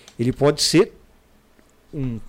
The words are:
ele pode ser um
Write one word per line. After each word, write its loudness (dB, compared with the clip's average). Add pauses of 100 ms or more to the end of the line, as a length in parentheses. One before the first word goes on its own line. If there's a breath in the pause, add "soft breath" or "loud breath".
(180 soft breath)
ele 0
pode 0
ser 2 (960)
um -6 (100)